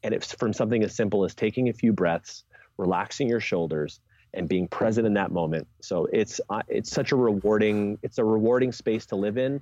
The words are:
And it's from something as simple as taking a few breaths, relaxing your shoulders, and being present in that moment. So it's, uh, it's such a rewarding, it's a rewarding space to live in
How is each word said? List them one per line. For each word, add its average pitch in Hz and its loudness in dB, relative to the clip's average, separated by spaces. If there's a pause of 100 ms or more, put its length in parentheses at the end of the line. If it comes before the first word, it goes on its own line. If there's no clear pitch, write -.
And 110 -2
it's - -6
from 110 -2
something 113 0
as 101 -2
simple 101 0
as 87 -2
taking 123 0
a 117 0
few 113 2
breaths, 87 0 (320)
relaxing 95 0
your 117 2
shoulders, 78 -2 (340)
and 90 -4
being 90 0
present 113 0
in 107 4
that 92 0
moment. 80 -2 (140)
So 87 -2
it's, - 0 (100)
uh, 104 -4
it's - -4
such 139 -2
a 143 2
rewarding, 104 2
it's - -8
a 120 2
rewarding 113 4
space 113 -2
to - -4
live 104 0
in 135 -2